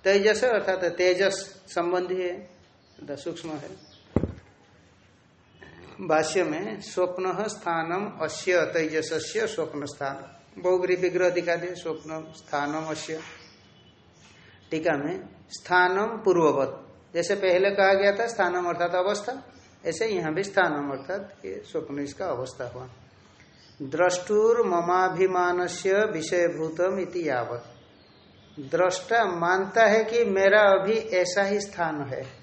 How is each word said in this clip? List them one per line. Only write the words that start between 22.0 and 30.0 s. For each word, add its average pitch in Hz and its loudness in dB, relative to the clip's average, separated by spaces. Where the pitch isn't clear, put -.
अवस्था 127 -8
हुआ। 127 -14
द्रष्टुर्ममाभिमानस्य 180 2
विषयभूतम 170 0
इति 170 -4
यावत्, 120 -4
दृष्टा 180 0
मानता 185 2
है 214 6